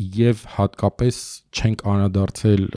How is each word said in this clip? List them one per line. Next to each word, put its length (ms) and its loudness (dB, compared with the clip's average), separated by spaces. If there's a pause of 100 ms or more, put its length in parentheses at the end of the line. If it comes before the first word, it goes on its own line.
(120)
և 360 0
հատկապես 720 -2 (280)
չենք 360 -2
անդրադարձել 840 2 (100)